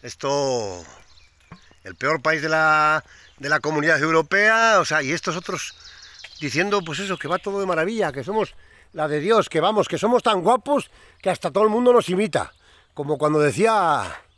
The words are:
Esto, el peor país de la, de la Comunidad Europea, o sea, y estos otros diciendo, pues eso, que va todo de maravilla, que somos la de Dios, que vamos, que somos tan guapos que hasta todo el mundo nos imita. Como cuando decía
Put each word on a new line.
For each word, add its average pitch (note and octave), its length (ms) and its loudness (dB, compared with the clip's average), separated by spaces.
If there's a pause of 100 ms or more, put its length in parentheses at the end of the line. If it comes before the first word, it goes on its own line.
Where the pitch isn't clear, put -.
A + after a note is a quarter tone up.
Esto, B2 800 -4 (1000)
el F#2+ 120 -16
peor C#3+ 260 -2
país D#3 180 0
de D#3 80 -6
la, D#3 560 2 (340)
de C#3 120 -6
la D3+ 100 2
Comunidad D3+ 400 0
Europea, G3 800 4
o D3+ 60 0
sea, D#3 160 0
y C3+ 100 -4
estos E3 240 -4
otros F3+ 380 -8 (640)
diciendo, F3+ 400 0
pues D#3+ 200 -8
eso, F#3+ 180 -6
que C#3+ 100 -10
va F3+ 100 -2
todo G3 220 -6
de F#3+ 60 -4
maravilla, F3+ 440 -2
que C3 140 -8
somos G#3 300 -4 (400)
la D#3 140 -4
de D3 120 -2
Dios, G3+ 300 2
que D#3+ 100 0
vamos, G3 260 2
que - 120 -6
somos A#3 240 2
tan G#3 180 2
guapos B3 500 0 (300)
que - 80 -4
hasta F3 220 -4
todo G3 140 2
el A3 60 4
mundo B3 220 4
nos A#3 160 4
imita. F3+ 460 -2 (400)
Como D3 240 -4
cuando D3+ 200 2
decía D3+ 800 2 (220)